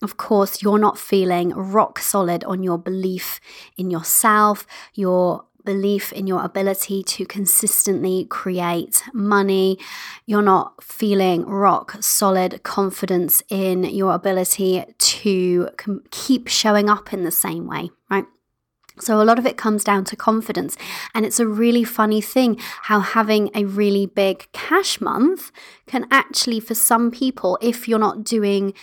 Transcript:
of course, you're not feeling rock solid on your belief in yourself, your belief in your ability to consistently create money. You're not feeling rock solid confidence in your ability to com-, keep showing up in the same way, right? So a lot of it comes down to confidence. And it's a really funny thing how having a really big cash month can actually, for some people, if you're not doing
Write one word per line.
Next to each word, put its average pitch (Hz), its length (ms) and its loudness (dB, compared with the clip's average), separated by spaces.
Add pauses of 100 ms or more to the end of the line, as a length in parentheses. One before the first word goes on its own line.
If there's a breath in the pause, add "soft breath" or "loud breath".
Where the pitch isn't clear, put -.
of 208 160 -8
course, - 460 0
you're 208 160 4
not 214 200 2
feeling 180 520 0
rock 196 480 0
solid 170 460 -2
on 185 180 -6
your 175 160 0
belief 185 600 -6 (380 loud breath)
in 185 140 -4
yourself, 214 760 2 (280 loud breath)
your 180 500 2 (200)
belief 196 480 -2
in 196 140 -6
your 185 160 -2
ability 196 600 -2
to - 240 -6
consistently 185 1040 0
create 175 720 -2 (100)
money. 196 640 2 (460 loud breath)
You're 208 160 2
not 190 420 2
feeling 190 600 0
rock 196 560 0
solid 185 640 0
confidence 185 880 -2
in 190 340 0
your 190 300 0
ability 185 720 0 (120)
to 180 800 0
com-, - 340 -8
keep - 380 -2
showing 208 400 2
up 208 240 0
in 190 120 -4
the 165 60 -2
same 170 360 -4
way, 156 240 -8 (200)
right? 196 140 0 (760)
So 214 220 2
a - 0 -
lot 233 160 6
of 247 80 0
it - 100 -2
comes 214 280 -2
down 202 220 2
to - 100 -10
confidence. - 600 -2 (380 loud breath)
And 220 100 2
it's - 140 -2
a 233 80 2
really 233 380 4
funny 214 360 2
thing 233 380 2 (240 loud breath)
how 208 160 2
having 214 560 2
a 208 100 0
really 202 420 2
big 190 440 0
cash - 500 0
month 330 520 0 (340 loud breath)
can - 240 -4
actually, 262 480 2
for 220 160 -6
some 233 380 2
people, 240 500 -2
if 240 240 -2
you're 226 140 2
not 214 240 0
doing 202 580 0